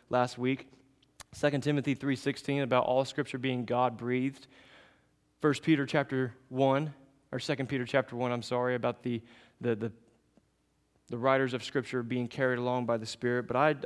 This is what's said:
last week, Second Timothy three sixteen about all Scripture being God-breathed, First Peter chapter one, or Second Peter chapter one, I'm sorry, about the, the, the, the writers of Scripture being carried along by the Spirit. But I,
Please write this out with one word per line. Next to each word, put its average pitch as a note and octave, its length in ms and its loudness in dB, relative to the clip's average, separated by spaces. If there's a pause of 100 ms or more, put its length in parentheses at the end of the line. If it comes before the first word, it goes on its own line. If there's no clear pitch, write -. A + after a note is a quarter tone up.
last B2 300 0
week, C3 280 -2 (640)
Second C#3+ 280 0
Timothy C#3+ 340 2
three C#3 220 -2
sixteen C#3 460 -2
about B2+ 240 2
all C3 180 2
Scripture C#3 340 -6
being B2 260 -2
God-breathed, B2 840 -2 (920)
First D3 220 2
Peter C#3+ 240 4
chapter C3 480 0 (140)
one, C3+ 440 2 (380)
or C3 80 -4
Second C3 300 -2
Peter B2+ 160 -2
chapter B2+ 320 0
one, B2 160 -2
I'm A#2+ 100 -2
sorry, B2 340 0
about A#2+ 260 -2
the, A#2+ 180 -2 (400)
the, A#2 140 0
the, G#2+ 180 -6 (1160)
the A#2+ 100 -8
writers C3 360 4
of B2 80 -4
Scripture B2+ 400 -4
being A#2+ 260 -2
carried B2+ 300 0
along B2 280 0
by A#2 100 2
the A2 100 -4
Spirit. B2 400 -2
But A#2+ 100 -2
I, D3+ 180 4 (120)